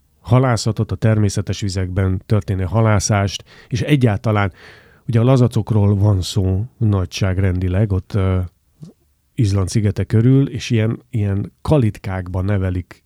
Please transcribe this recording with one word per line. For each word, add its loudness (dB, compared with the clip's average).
halászatot, 0
a -4
természetes 0
vizekben -2
történő -2
halászást, 0
és -4
egyáltalán, 0
ugye 0
a 2
lazacokról 2
van 2
szó -2
nagyságrendileg, 0
ott, -4
ö, 0
Izland 0
szigete -2
körül, 2
és -8
ilyen, -2
ilyen -2
kalitkákban -2
nevelik -4